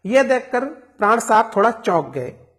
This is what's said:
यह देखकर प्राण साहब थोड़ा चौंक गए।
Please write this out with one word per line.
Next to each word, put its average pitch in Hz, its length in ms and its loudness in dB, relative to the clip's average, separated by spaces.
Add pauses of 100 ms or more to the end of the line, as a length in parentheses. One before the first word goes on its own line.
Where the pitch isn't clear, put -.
यह 254 180 2
देखकर 247 420 -2
प्राण 226 540 -2
साहब 226 360 2
थोड़ा 208 160 2
चौंक 180 380 -2
गए। 123 240 -10 (260)